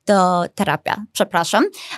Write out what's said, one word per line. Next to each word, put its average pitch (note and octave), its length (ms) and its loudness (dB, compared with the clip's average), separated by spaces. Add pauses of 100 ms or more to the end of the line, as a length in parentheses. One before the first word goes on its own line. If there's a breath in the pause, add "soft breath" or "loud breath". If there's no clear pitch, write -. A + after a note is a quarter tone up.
To F3+ 380 2 (120)
terapia, G3+ 560 -2
przepraszam. G3+ 520 0 (340 loud breath)